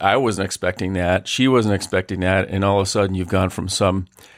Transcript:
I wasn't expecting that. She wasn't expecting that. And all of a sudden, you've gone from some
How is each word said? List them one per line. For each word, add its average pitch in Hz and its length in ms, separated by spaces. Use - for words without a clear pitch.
I 98 160
wasn't 104 280
expecting 92 480
that. 90 340
She 127 200
wasn't 113 280
expecting 92 460
that. 92 280
And 98 140
all 101 160
of 98 40
a 92 60
sudden, 98 260
you've 92 140
gone 92 200
from 90 200
some 95 380